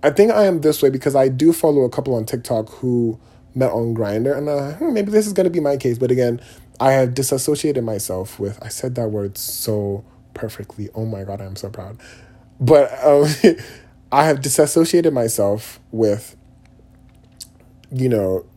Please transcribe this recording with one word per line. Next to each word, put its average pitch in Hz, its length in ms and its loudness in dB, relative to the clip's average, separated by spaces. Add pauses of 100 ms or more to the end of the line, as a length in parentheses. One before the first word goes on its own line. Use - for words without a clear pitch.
I 143 60 6
think 202 220 4
I 214 140 4
am 180 160 2
this 151 200 2
way 139 80 4
because 135 260 -2
I 135 120 4
do 135 260 2
follow 147 280 2
a 123 80 2
couple 131 260 -4
on 113 100 -4
TikTok 117 440 -4
who 120 500 -2 (340)
met 131 180 0
on 117 220 -2
Grindr, 113 420 -2
and, 147 120 -4
uh, 143 280 -4
hmm, 285 180 -2
maybe 208 180 -2
this 214 160 2
is 208 60 -6
gonna 185 160 2
be 170 100 -2
my 143 180 0
case. 123 200 -2
But 123 120 0
again, 123 300 0 (400)
I 135 140 4
have 131 200 2
disassociated 139 720 -2
myself 98 560 -6
with, 101 220 -6
I - 80 -14
said 127 260 -8
that 113 160 -4
word 101 260 -6
so 104 680 -6 (300)
perfectly. 104 600 -12
Oh 110 100 -6
my 107 180 -8
God, 98 180 -10
I'm 98 160 -14
so - 120 -12
proud. 95 280 -16 (640)
But, 139 320 6 (140)
um, 147 220 6 (160)
<laughs> - 680 0
I 143 140 4
have 143 160 2
disassociated 160 720 2
myself 110 680 -2 (120)
with, 110 440 -2 (1600)
you 127 180 0
know 95 360 0 (120)